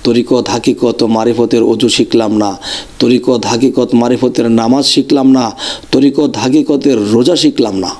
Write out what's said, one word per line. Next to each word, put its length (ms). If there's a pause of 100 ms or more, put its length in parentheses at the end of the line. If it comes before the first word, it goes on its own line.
তরিকত, 460
হাকিকত 540
ও 40
মারিফতের 560
অজু 260
শিখলাম 480
না, 200 (420)
তরিকত, 460
হাকিকত, 480
মারিফতের 580
নামাজ 340
শিখলাম 460
না, 200 (400)
তরিকত, 460
হাকিকতের 760
রোজা 240
শিখলাম 400
না। 240